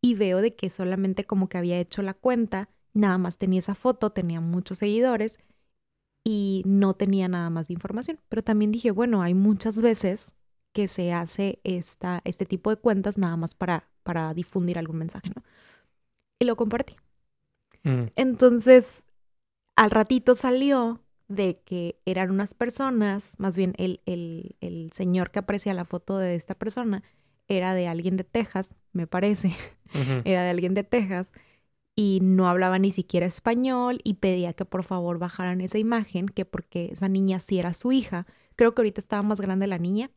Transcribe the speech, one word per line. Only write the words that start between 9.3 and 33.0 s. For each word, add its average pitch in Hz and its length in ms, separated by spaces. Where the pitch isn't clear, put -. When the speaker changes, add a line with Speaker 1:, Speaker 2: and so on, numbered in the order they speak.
Speaker 1:
muchas 208 460
veces 220 540
que 208 140
se 175 260
hace 175 500
esta, 180 640
este 185 200
tipo 190 260
de 214 60
cuentas 202 420
nada 170 180
más 165 180
para, 175 340
para 160 300
difundir 175 460
algún 160 180
mensaje, 170 380
¿no?". - 80
Y 247 60
lo 233 100
compartí. 233 400
Speaker 2:
Mm. 127 220
Speaker 1:
Entonces, 247 880
al 214 160
ratito 240 440
salió 254 680
de 190 360
que 175 420
eran 185 260
unas 196 220
personas, 233 840
más 190 200
bien 190 200
el, 185 280
el, 170 540
el 165 320
señor 180 400
que - 80
aprecia 202 340
la 175 120
foto 185 320
de 180 180
esta 175 200
persona, 214 480
era 185 260
de 180 140
alguien 170 300
de 185 60
Texas, 202 520
me 170 140
parece. 190 440
<laughs> - 200
Speaker 2:
Ujú. 131 320
Speaker 1:
Era 180 180
de 180 80
alguien 175 220
de 202 100
Texas 190 500
y 196 260
no 185 260
hablaba 185 320
ni 196 120
siquiera 180 340